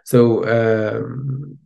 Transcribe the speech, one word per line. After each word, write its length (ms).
So, 400
um, 1040